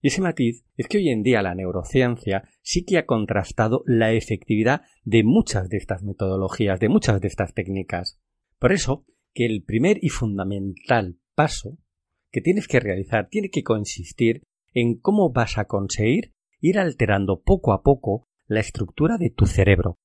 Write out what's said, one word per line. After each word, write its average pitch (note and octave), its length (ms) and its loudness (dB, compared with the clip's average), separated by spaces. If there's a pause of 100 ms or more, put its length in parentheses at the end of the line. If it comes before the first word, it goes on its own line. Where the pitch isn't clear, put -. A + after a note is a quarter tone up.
Y C#3 60 2
ese F#3+ 120 -2
matiz C#3+ 440 -2 (120)
es - 120 -6
que G#3 100 0
hoy F#3 120 2
en A2 120 0
día A2 200 4
la F2+ 120 -2
neurociencia F#2+ 920 -2 (140)
sí F3 220 -4
que F3+ 140 0
ha D3+ 80 -2
contrastado A2 800 0
la A2+ 260 2
efectividad A2 680 0 (220)
de A2 180 4
muchas G#2+ 460 2
de G#2+ 80 -4
estas F#2 260 -6
metodologías, F#2+ 800 -2
de G#2+ 80 2
muchas G#2+ 320 2
de G2 80 -4
estas - 260 -4
técnicas. F#2 640 -6 (380)
Por C3 140 2
eso C#3+ 320 -2 (280)
que A#2 140 -2
el A2 160 -2
primer C#3+ 380 2
y E3 80 0
fundamental G2 1080 -4 (160)
paso D3+ 440 -2 (520)
que B2+ 100 -4
tienes F#3+ 280 0
que B2+ 120 2
realizar F#2+ 480 -2
tiene G3 220 -4
que - 120 -2
consistir A2+ 800 -2 (300)
en A#2+ 260 0
cómo F#3+ 320 2
vas A#2 280 -2
a G2+ 80 -2
conseguir G#2+ 680 0 (280)
ir F#3+ 180 2
alterando G2+ 640 0
poco F#3 300 2
a F#2+ 100 0
poco B2+ 440 0 (200)
la A2 140 0
estructura D3 580 -2
de E3+ 120 -2
tu - 160 2
cerebro. F#2 580 2